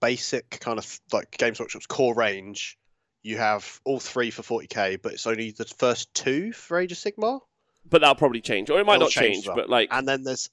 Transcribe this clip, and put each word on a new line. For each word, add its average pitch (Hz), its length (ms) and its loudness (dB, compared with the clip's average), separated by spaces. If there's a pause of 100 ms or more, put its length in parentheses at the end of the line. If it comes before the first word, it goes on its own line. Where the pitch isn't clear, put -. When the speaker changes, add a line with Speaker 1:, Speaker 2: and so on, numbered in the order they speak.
Speaker 1:
basic 120 480 -2
kind 113 300 -6
of, - 200 -12 (120)
like, - 260 -4
Games 117 220 0
Workshop's - 260 -10
core 120 300 0
range, 101 640 -2 (420)
you 110 160 -6
have 107 460 -2
all 135 160 -2
three 120 320 -4
for 113 100 -12
forty 113 260 -6
K, 95 280 -2
but 95 180 -8
it's - 140 -8
only 113 240 -4
the 110 140 -10
first - 500 -2
two 165 380 -2
for - 260 -4
Age 180 140 -2
of 170 40 -12
Sigmar. 220 440 -2 (480)
Speaker 2:
But 165 120 6
that'll 143 140 8
probably 120 260 2
change, 104 280 -2
or 160 100 4
it 208 60 2
might 208 100 8
Speaker 1:
It'll 160 100 6
Speaker 2:
not - 60 2
Speaker 1:
change 110 240 4
Speaker 2:
change, 101 100 -6
Speaker 1:
as - 20 -6
well. 87 80 -4
Speaker 2:
but, - 140 -2
like 117 220 4
Speaker 1:
And 131 160 0
then 135 160 -2
there's 131 300 -6